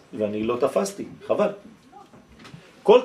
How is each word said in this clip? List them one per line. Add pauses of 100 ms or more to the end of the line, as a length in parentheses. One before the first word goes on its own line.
(180)
ואני
לא
תפסתי, (220)
חבל. (1300)
כל